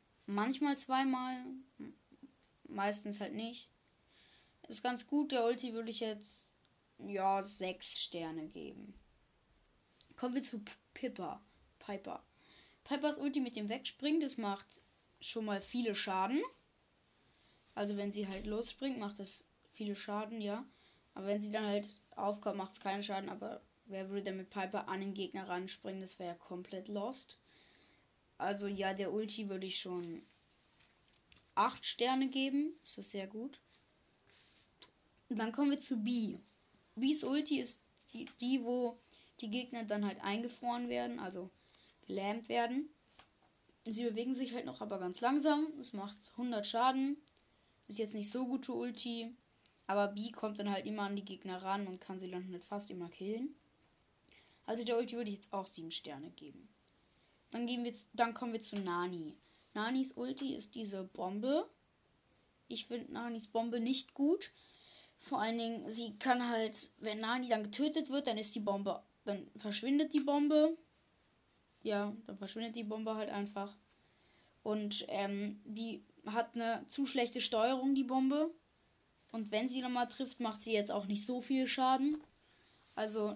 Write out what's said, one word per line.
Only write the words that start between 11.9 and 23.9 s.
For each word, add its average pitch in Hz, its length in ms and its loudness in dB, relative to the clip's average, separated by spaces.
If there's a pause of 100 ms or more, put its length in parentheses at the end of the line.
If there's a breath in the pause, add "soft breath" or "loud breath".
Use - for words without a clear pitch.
Pippers 285 360 0
Ulti 285 200 2
mit 247 160 0
dem 214 140 -2
Wegspringen, 277 500 2
das 277 180 0
macht 202 440 -4 (400)
schon 220 240 -2
mal 202 160 2
viele 233 320 0
Schaden. 202 480 2 (1300 soft breath)
Also 208 200 0
wenn 202 160 -2
sie 202 160 -2
halt 196 200 -6
losspringt, 240 500 -2
macht 208 220 -6
das - 260 -6 (280)
viele 208 220 -2
Schaden, 214 460 -4
ja. 208 240 -2 (480 soft breath)
Aber 196 140 -4
wenn 208 140 2
sie 208 100 -4
dann 214 140 2
halt 208 360 0 (140)
aufkommt, 208 420 0
macht's 190 220 -6
keinen 202 240 -2
Schaden. 196 260 -2
Aber 214 320 -8 (240)
wer 190 240 -6